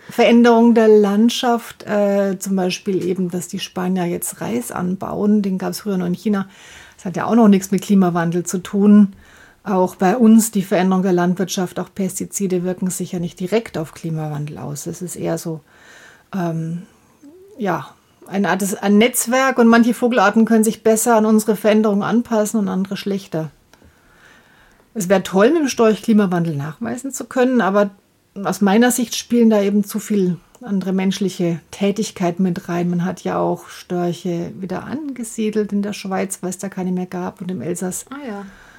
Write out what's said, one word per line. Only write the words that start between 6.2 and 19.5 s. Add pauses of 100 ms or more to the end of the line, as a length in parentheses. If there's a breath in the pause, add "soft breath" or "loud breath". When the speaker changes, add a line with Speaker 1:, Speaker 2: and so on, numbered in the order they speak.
Speaker 1:
Das
hat
ja
auch
noch
nichts
mit
Klimawandel
zu
tun. (500 loud breath)
Auch
bei
uns,
die
Veränderung
der
Landwirtschaft,
auch
Pestizide
wirken
sicher
nicht
direkt
auf
Klimawandel
aus.
Es
ist
eher
so, (720 loud breath)
ähm, (760 soft breath)
ja, (340)
eine
Art,
ein
Netzwerk